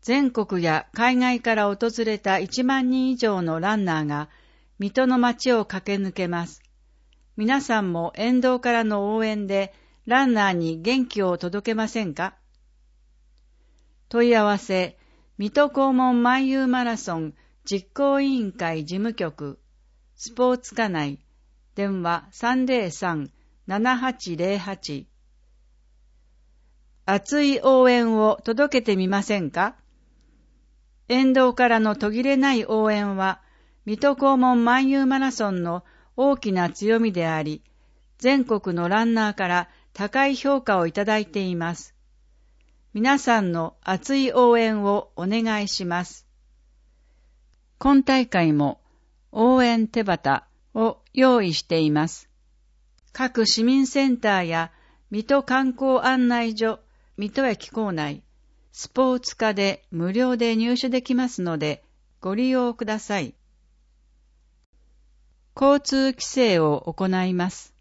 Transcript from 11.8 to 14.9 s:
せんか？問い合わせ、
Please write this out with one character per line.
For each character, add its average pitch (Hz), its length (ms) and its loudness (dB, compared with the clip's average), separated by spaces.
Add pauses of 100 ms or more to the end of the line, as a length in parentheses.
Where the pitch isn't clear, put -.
せ 220 180 -6
ん 156 80 -8
か？ 180 240 -8 (1700)
問 240 200 2
い 233 60 6
合 214 100 4
わ 208 120 2
せ、 185 400 -4 (400)